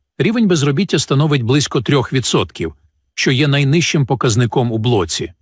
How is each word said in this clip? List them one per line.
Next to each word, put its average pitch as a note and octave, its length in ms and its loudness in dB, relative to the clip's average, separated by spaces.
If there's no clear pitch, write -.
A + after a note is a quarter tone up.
рівень A3 300 0
безробіття D#3 520 0
становить C#3+ 440 0
близько C3 380 0
трьох C#3 320 0
відсотків, A#2+ 600 -2
що - 180 -2
є C#3 160 2
найнижчим C#3+ 580 2
показником A#2+ 680 0
у A2 60 -4
блоці. G#2+ 540 -2